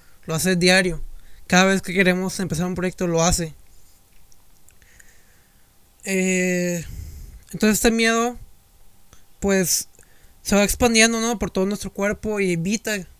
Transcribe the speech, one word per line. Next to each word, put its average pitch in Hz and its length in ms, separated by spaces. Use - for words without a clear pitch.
lo 160 100
hace 180 200
diario. 180 460
Cada 185 180
vez 190 160
que 180 120
queremos 185 460
empezar 175 260
un 180 100
proyecto, 180 320
lo 165 160
hace. 165 320
Eh, 185 800
entonces 214 260
este 233 140
miedo, 226 460
pues, 190 480
se - 140
va 202 80
expandiendo, 226 580
¿no? 226 180
Por 185 120
todo 190 140
nuestro 196 260
cuerpo 208 480
y 190 140
evita, 190 540